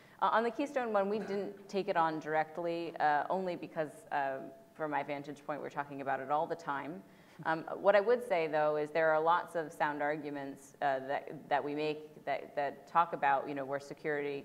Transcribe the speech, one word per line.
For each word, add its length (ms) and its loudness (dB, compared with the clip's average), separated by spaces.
Uh, 80 4
on 120 4
the 60 0
Keystone 420 -2
one, 160 4
we 120 -2
didn't 340 -4
take 180 -2
it 80 -2
on 240 4
directly, 800 -2
uh, 300 4
only 260 0
because, 340 -4
uh, 260 0
from 160 -4
my 140 0
vantage 420 -8
point, 160 -4
we're 80 -6
talking 320 -6
about 180 0
it 120 -6
all 160 2
the 80 -4
time. 480 -6
Um, 180 0
what 200 6
I 40 8
would 280 4
say, 200 2
though, 300 2
is 140 0
there 200 4
are 100 6
lots 340 2
of 160 -2
sound 300 -2
arguments, 800 -4
uh, 260 2
that, 240 -4
that 160 2
we 120 -4
make 500 -4
that, 300 -4
that 320 -4
talk 260 2
about, 340 4
you 80 -4
know, 100 -4
where 140 -4
security 640 -4